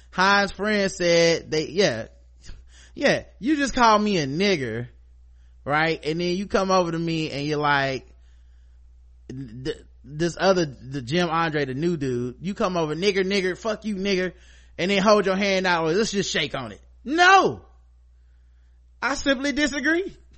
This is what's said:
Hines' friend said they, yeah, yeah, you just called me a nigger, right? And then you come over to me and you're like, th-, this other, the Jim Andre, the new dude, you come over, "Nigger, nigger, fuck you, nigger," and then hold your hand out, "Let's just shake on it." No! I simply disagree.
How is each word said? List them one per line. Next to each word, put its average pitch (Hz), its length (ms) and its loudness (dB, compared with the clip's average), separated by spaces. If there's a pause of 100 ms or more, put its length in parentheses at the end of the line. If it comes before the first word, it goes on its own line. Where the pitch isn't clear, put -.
Hines' 196 420 2
friend 202 400 -2
said 170 600 2
they, 156 160 -2
yeah, 135 400 0 (880)
yeah, 196 300 0 (120)
you 285 180 -2
just 277 200 -2
called 226 260 6
me 208 160 0
a 151 80 0
nigger, 135 640 -2 (760)
right? 156 420 -2
And 160 160 -4
then 175 160 -2
you 202 100 -6
come 190 240 0
over 185 200 2
to 165 60 -4
me 165 320 -4
and 143 160 -6
you're 147 140 -2
like, 139 480 0 (1200)
th-, 131 480 -10 (260)
this 160 360 -4
other, 180 260 4
the 131 360 -10
Jim 165 280 -2
Andre, 156 360 0
the 131 80 -6
new 165 240 -2
dude, 123 440 -4
you 185 120 -6
come 190 240 -2
over, 156 180 -2
"Nigger, 190 300 2
nigger, 185 320 0
fuck 214 280 -6
you, 214 100 -4
nigger," 185 380 -2 (440)
and 170 120 -2
then 202 120 2
hold 208 240 4
your 190 100 2
hand 190 320 0
out, 170 200 2
"Let's 190 240 0
just 196 200 -2
shake 160 240 -2
on 123 160 -8
it." 92 100 -18 (220)
No! 339 580 4 (1400)
I 254 140 -2
simply 277 360 -2
disagree. 294 640 -2 (220)